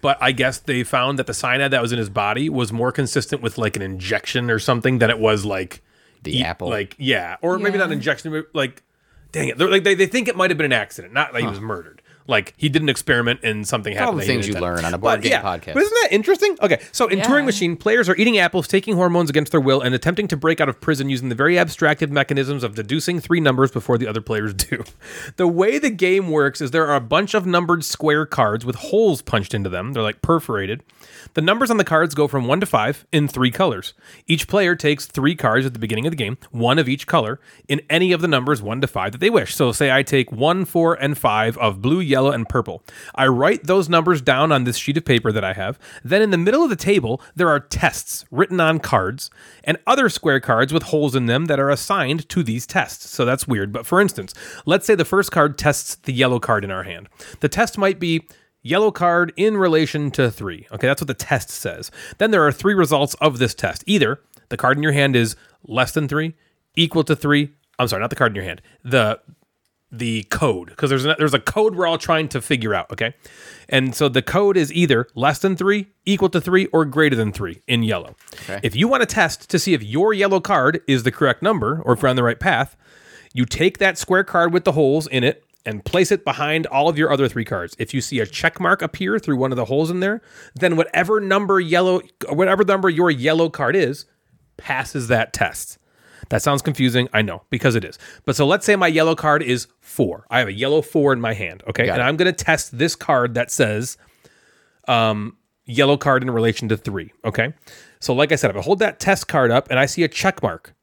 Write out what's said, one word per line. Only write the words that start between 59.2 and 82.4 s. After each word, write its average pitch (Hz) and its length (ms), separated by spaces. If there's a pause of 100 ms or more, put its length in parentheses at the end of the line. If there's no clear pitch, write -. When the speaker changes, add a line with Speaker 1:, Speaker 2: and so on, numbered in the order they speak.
Speaker 1:
in 208 200
relation 156 540
to 127 200
three. 95 400
Okay, 110 160
that's 139 140
what 156 60
the 127 60
test - 380
says. - 400 (260)
Then 220 140
there 175 160
are 143 40
three 196 220
results 151 420
of 151 240
this 123 140
test. - 320
Either 143 340 (300)
the 117 80
card 131 200
in 147 60
your 151 100
hand 139 220
is 117 200 (320)
less 127 240
than 151 160
three, 156 260 (420)
equal 160 280
to 151 120
three. 147 360 (260)
I'm 123 100
sorry, 98 140
not 113 80
the - 60
card 120 160
in 101 40
your 95 100
hand. 85 160 (220)
The, 120 360 (720)
the 113 380
code, 104 460
'cause 147 140
there's 135 160
a, 156 120
there's 151 160
a 139 60
code 214 360
we're 175 120
all 165 100
trying 160 320
to 131 120
figure 113 320
out, 90 180
okay? 117 220 (560)
And 131 260
so 147 140
the 127 120
code 196 360
is 151 160
either 139 420
less 135 240
than 190 160
three, 196 320 (180)
equal 190 240
to 175 120
three, 185 260
or 160 180
greater 143 300
than 110 160
three 92 360
in 117 160
yellow. 107 320 (280)
Speaker 2:
Okay. 98 200
Speaker 1:
If - 120
you 180 120
want 254 140
to 226 60
test - 420
to 185 100
see 190 140
if 123 100
your 156 300
yellow 196 280
card 156 460
is 131 160
the 123 80
correct 131 320
number, 160 420
or 123 80
if 113 100
we're 135 60
on 127 60
the 127 80
right 117 160